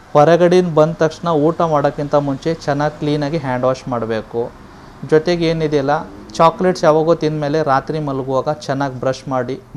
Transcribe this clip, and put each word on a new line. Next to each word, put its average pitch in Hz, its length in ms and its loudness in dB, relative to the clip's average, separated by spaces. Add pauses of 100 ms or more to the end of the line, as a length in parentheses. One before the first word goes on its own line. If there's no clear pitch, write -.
(140)
ಹೊರಗಡೆಯಿಂದ 170 600 6
ಬಂದ 156 200 4
ತಕ್ಷಣ 160 360 -2
ಊಟ 165 320 2
ಮಾಡೋಕ್ಕಿಂತ 147 540 0
ಮುಂಚೆ 143 380 -2
ಚೆನ್ನಾಗಿ 151 460 -4
ಕ್ಲೀನಾಗಿ 147 380 -2
hand 127 280 -4
wash 131 240 -2
ಮಾಡಬೇಕು. 113 600 -4 (580)
ಜೊತೆಗೆ 165 400 2
ಏನಿದೆಯಲ್ಲ 151 420 0 (420)
ಚಾಕ್ಲೇಟ್ಸ್ 180 500 2
ಯಾವಾಗೋ 156 320 4
ತಿಂದಮೇಲೆ 151 480 -2
ರಾತ್ರಿ 143 360 0
ಮಲಗುವಾಗ 135 500 -4
ಚೆನ್ನಾಗಿ 139 500 -6
ಬ್ರಷ್ 131 280 -4
ಮಾಡಿ 131 340 -4 (160)